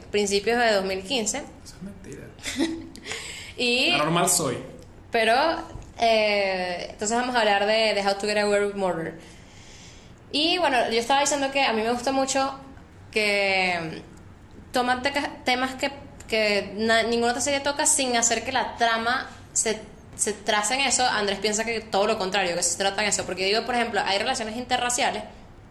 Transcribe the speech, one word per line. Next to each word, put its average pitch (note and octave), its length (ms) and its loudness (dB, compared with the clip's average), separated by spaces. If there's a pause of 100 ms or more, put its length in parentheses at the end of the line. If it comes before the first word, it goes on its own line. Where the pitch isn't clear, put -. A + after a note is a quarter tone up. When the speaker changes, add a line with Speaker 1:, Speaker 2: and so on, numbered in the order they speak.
(120)
Speaker 1:
principios G3+ 460 2
de A#3+ 140 4
dos G3 140 2
mil F#3+ 180 -2
quince. A#3 360 -2 (260)
Speaker 2:
Eso - 100 -18
es - 80 -18
mentira. A#3+ 960 -8 (100)
Speaker 1:
<laughs> - 720 -12
Y B3 340 2
Speaker 2:
Anormal F3 380 2
soy. C3+ 280 0 (540)
Speaker 1:
pero, A3+ 220 4 (680)
eh, G3+ 920 2
entonces A3 260 -2
vamos B3 180 0
a A#3+ 40 4
hablar G3+ 260 4
de, A3 300 4
de G3+ 60 0
How G3 140 2
to G3+ 120 -4
Get G#3 100 2
Away G3+ 300 4
with G3+ 80 -4
Murder. E3 440 -2 (1120)
Y D#4+ 280 2
bueno, C4+ 300 2
yo A3+ 100 2
estaba C4+ 220 2
diciendo C#4 300 0
que C#4 120 2
a A#3 100 2
mí A3 80 0
me A3+ 100 0
gusta B3 200 -2
mucho C4+ 420 0 (580)
que F#3+ 920 2 (720)
toma B3 300 0
teca-, C#4+ 420 -4
temas B3+ 320 0
que, C#4 160 -2 (360)
que G#3 500 2
na-, A3+ 260 4
ninguna A#3 280 2
otra B3+ 100 -2
serie C#4 200 0
toca C#4+ 240 0
sin B3+ 320 2
hacer A3+ 260 2
que - 80 -6
la A#3 260 0
trama A#3 500 2 (260)
se, G#3+ 260 0 (360)
se - 180 -2
trace G#3+ 420 0
en C4+ 60 2
eso. B3+ 260 2
Andrés G3 320 0
piensa G#3 260 0
que A3+ 160 -4
todo G3+ 240 0
lo A3 120 2
contrario, F#3+ 380 0
que F3 80 -2
se - 140 -2
trata G3 240 0
en G#3+ 80 2
eso. G3 160 0
Porque F#3 240 -2
yo G#3 80 4
digo, A3+ 80 0
por A#3+ 100 -2
ejemplo, A3 300 0
hay G3 140 0
relaciones A3 380 -2
interraciales, A#3+ 680 0 (480)